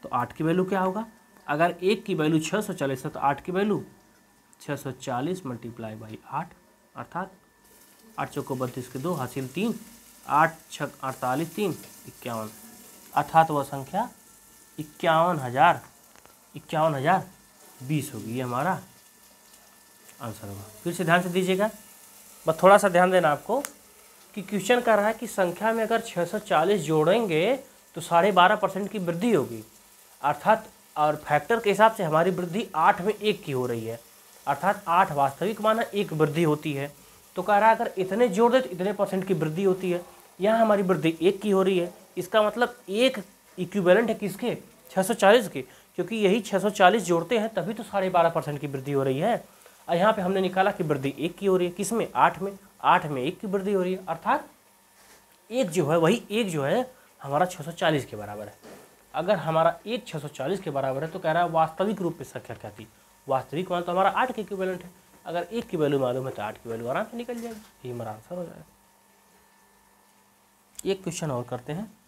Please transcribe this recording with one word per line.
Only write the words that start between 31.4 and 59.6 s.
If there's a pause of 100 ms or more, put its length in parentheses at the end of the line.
के
हिसाब
से
हमारी
वृद्धि (120)
आठ
में
एक
की
हो
रही
है, (480)
अर्थात
आठ
वास्तविक
मान
है,
एक
वृद्धि
होती
है। (440)
तो
कह
रहा
है
अगर
इतने
जोड़
दे
तो
इतने
percent
की
वृद्धि
होती
है, (380)
यहाँ
हमारी
वृद्धि
एक
की
हो
रही
है, (240)
इसका
मतलब (140)
एक (340)
equivalent
है
किसके, (340)
छः
सौ
चालीस
के, (360)
क्योंकि
यही
छः
सौ
चालीस
जोड़ते
हैं
तभी
तो
साढ़े
बारह
परसेंट
की
वृद्धि
हो
रही
है। (440)
और
यहाँ
पे
हमने
निकाला
कि
वृद्धि
एक
की
हो
रही
है,
किस
में,
आठ
में, (260)
आठ
में
एक
की
वृद्धि
हो
रही
है,
अर्थात (1000)
एक
जो
है,
वही (100)
एक
जो
है (300)
हमारा
छः
सौ
चालीस
के
बराबर
है। (320)
अगर
हमारा (100)